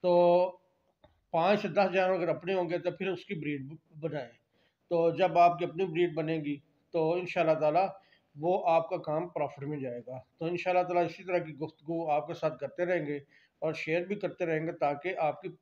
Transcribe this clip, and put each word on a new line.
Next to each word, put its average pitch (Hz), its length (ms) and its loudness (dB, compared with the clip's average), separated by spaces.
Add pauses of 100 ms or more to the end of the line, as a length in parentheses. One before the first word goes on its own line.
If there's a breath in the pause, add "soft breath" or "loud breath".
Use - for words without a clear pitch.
तो 175 460 6 (840)
पाँच 185 260 4
से 202 100 -4
दस 185 220 2
जानवर 185 240 2
अगर 170 140 0
अपने 170 240 -2
होंगे, 175 260 0
तो 175 120 -4
फिर 185 160 -8
उसकी 185 280 -6
ब्रीड 143 320 -6
ब-, 156 100 -16 (160)
बनाएं। 147 400 -8 (560)
तो 165 280 2
जब 175 200 4
आपकी 175 280 6
अपनी 180 200 -2
ब्रीड 170 300 0
बनेगी, 156 480 -4 (300)
तो 165 240 2
इंशाल्लाह 175 380 2
ताला 156 460 0 (360 soft breath)
वो 175 200 0
आपका 165 400 0
काम 156 280 -4
प्रॉफिट 143 440 -6
में 151 120 -6
जाएगा। 123 460 -10 (120)
तो 165 80 -4
इंशाल्लाह 180 360 0
ताला 180 180 0
इसी 175 220 -4
तरह 180 160 0
की 156 120 -6
गुफ्तगू 156 540 -6
आपके 151 280 0
साथ 156 180 -2
करते 151 340 -6
रहेंगे 147 380 -2 (380 soft breath)
और 156 140 -2
शेयर 165 300 -2
भी 202 100 -4
करते 180 300 -6
रहेंगे, 160 260 -2
ताकि 151 420 -2
आपकी 160 480 -4